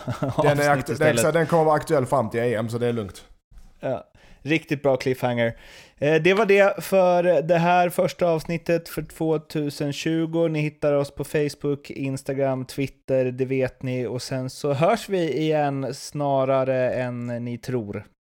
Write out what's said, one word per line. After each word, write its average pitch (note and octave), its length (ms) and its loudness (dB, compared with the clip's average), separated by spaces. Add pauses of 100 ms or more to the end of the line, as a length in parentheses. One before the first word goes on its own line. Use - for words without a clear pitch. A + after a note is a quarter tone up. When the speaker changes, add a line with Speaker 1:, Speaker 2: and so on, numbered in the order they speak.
(200)
Speaker 1:
är C#3+ 80 -2 (220)
Speaker 2:
avsnitt C#3+ 160 2
Speaker 1:
aktu-, - 0 -
den, C#3+ 120 4 (160)
Speaker 2:
istället. A#2 260 2
Speaker 1:
så D#3 100 4
den D#3+ 160 2
kommer E3 180 2
vara D#3 120 4
aktuell C#3+ 300 0
fram B2 240 0
till A#2 100 -2
E A#2+ 140 0
M, A2 140 -2
så A#2 100 -6
det A#2+ 80 0
är A#2+ 60 0
lugnt. G#2+ 320 -8 (560)
Speaker 2:
Ja, C3 240 -4 (380)
riktigt D3+ 400 -2
bra C#3 140 4
cliffhanger. A#2+ 640 -2 (400)
Eh, D#3 240 2
det F#3 120 6
var G#3+ 120 4
det G3 280 6 (100)
för F3+ 380 4 (200)
det E3 160 2
här F3 300 4
första F3 380 0
avsnittet E3+ 600 -2
för - 140 -8
tvåtusen D#3 920 -4
tjugo. E3 560 0
Ni D#3 120 -2
hittar D3+ 320 0
oss C#3+ 220 0
på D3 100 -8
Facebook, C#3+ 680 -4
Instagram, C3+ 720 -4
Twitter, C3 600 -2
det B2+ 200 -2
vet B2+ 380 -2
ni. B2+ 240 -4
Och A#2+ 160 -6
sen C3 280 -6
så - 220 -4
hörs F3 360 0
vi F3+ 300 -2
igen C#3+ 560 0
snarare C3+ 960 0
än A#2+ 360 -4
ni A#2+ 320 -6
tror. G#2+ 460 -6 (220)